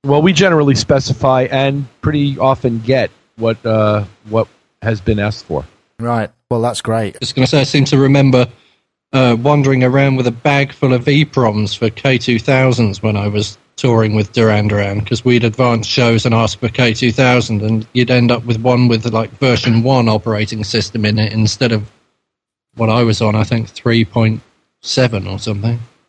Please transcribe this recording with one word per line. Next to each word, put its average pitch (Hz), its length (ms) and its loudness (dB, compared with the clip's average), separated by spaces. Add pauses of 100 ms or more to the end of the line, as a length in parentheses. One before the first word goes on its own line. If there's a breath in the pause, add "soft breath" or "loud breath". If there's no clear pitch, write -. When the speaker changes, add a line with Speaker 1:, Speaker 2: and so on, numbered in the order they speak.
Speaker 1:
Well, 143 160 4
we 185 120 4
generally 151 420 2
specify 131 720 0
and 139 360 -2 (160)
pretty 143 360 -2
often 127 420 0
get 113 300 -2 (280)
what, 113 280 -4
uh, 107 380 0 (260)
what 110 200 -2 (320)
has 110 180 -4
been 107 180 -2
asked 104 280 -6
for. 73 180 -6 (340)
Speaker 2:
Right. 117 320 -4 (200)
Well, 120 120 -2
that's 117 200 -4
great. 110 400 -4
Speaker 3:
Just - 140 -10
gonna 131 120 0
say, 147 140 2
I - 20 0
seem 139 220 0
to 139 120 0
remember, 135 500 4 (680 soft breath)
uh, 127 280 2
wandering 135 400 2
around 131 360 2
with 123 100 0
a 117 40 0
bag 139 420 -2
full 131 200 0
of 123 140 0
E 147 160 2
proms 107 500 0
for 113 160 -2
K 131 280 0
two 120 200 0
thousands 120 640 0
when 107 140 0
I 101 140 -2
was 104 280 -4 (200)
touring 113 360 2
with 107 200 -2
Duran 104 340 2
Duran, 101 380 -2
'cause 117 180 -4
we'd 120 220 2
advance 117 420 0
shows 117 380 2
and 117 100 2
ask 113 240 0
for 120 80 -4
K 117 260 0
two 117 200 0
thousand, 123 480 0
and 110 320 -2
you'd 123 180 0
end 123 180 2
up 117 140 -2
with 117 160 -2
one 123 300 2
with, 113 160 0
like, 113 340 -4
version 117 440 2
one 123 260 2
operating 107 560 -4
system 110 400 -4
in 107 120 0
it 107 140 0
instead 110 400 0
of 107 180 -4 (840)
what 113 140 0
I 117 140 2
was 110 180 0
on, 107 140 0
I 107 100 0
think 113 240 -4
three 117 340 0
point 110 380 -2 (400)
seven 104 460 -2
or 95 120 -8
something. 113 400 -4 (300)